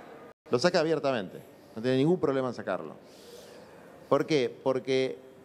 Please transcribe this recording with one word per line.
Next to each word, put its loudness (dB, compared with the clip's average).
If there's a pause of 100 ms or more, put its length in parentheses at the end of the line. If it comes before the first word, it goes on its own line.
(520)
Lo 2
saca 4
abiertamente, -2 (360)
no -10
tiene 2
ningún 4
problema 0
en -6
sacarlo. -6 (1120)
¿Por 4
qué? 2 (100)
Porque 0 (280)